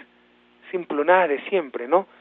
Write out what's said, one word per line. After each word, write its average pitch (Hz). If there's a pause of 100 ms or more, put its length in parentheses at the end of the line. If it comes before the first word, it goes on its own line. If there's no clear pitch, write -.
(720)
simplonadas 170
de 139
siempre, 135
¿no? 175 (140)